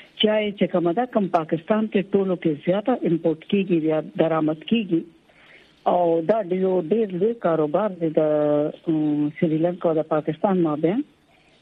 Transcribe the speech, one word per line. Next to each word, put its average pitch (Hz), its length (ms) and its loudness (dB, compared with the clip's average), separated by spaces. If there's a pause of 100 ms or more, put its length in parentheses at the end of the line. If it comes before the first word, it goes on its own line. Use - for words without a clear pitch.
(180)
چای 214 340 0
چې 196 200 0
کومه 170 220 0
ده، 233 120 0
کوم 220 220 0
پاکستان 170 640 0
کې 202 80 2 (120)
ټولو 190 220 2
کې 170 140 -2 (160)
زیاته 208 280 0
امپورټ 160 480 0 (100)
کیږي 180 320 2
یا 156 180 0 (180)
درآمد 156 380 0
کیږي. 180 440 -2 (840)
او 170 340 2
دا 208 200 0
د 175 120 -6
یو 185 360 0
ډېر 214 220 0
لوی 185 220 0
کاروبار 170 560 0
دی 170 200 -4
د، 151 100 0 (680)
م، 151 420 0 (100)
سریلنکا 175 500 0
او 156 60 0
د 156 60 0
پاکستان 160 600 -2
مابین، 160 420 0 (580)